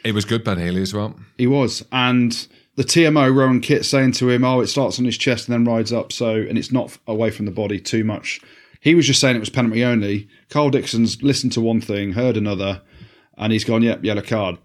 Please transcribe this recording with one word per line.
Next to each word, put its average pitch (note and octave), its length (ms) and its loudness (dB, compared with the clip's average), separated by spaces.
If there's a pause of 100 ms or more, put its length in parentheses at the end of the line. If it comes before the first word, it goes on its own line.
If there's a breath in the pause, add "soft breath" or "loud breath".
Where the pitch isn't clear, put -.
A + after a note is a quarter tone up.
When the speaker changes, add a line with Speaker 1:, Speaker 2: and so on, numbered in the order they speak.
Speaker 1:
He - 80 0
was G#2+ 140 0
good, A2+ 180 -2
Ben G2 140 -2
Healy, F2+ 240 -2
as F#2+ 100 -4
well. G#2 260 -6 (200)
Speaker 2:
He B2 80 0
was. C3 440 0
And B2 560 0 (300 soft breath)
the C3+ 80 0
T E3 220 4
M D#3 100 2
O, C#3 100 4
Rowan C3 360 4
Kitt, - 240 0
saying C3 260 2
to B2+ 160 0
him, B2 160 2
"Oh, B2+ 160 2
it G#2+ 60 0
starts A#2+ 320 -2
on B2 80 0
his A2+ 100 -2
chest A#2+ 320 -2
and B2 60 -2
then A#2 100 2
rides A2+ 260 0
up, A#2 220 -4
so, A2+ 220 -2
and A2 240 -2
it's C3+ 120 -6
not B2+ 180 -2
f-, - 180 -20
away A2+ 240 -2
from G#2+ 160 -8
the G2+ 40 -4
body G2+ 300 -4
too A2 240 -2
much." - 380 -6 (400 soft breath)
He D#3 120 4
was E3 120 6
just C#3 160 2
saying B2+ 140 4
it A2+ 40 -2
was G#2+ 80 -8
penalty A#2 380 0
only. G#2 420 -2 (220 soft breath)
Carl D3 180 2
Dixon's A#2 540 0
listened C3 300 0
to A#2 100 0
one A2+ 180 0
thing, G2+ 320 -4
heard A#2+ 240 0
another, G2 460 -2 (560 soft breath)
and G#2+ 120 -2
he's A2 140 0
gone, A2+ 180 2
"Yep, A2+ 220 0
yellow G#2 160 -2
card." F#2+ 440 -4